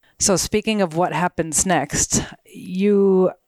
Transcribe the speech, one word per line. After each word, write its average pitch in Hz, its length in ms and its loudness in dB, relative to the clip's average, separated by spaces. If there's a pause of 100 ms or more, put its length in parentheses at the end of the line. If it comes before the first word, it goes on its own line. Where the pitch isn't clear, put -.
(200)
So 190 160 2
speaking 214 460 -2
of 156 140 -4
what 175 160 0
happens 165 520 -2
next, - 580 -2 (220)
you 190 840 2 (180)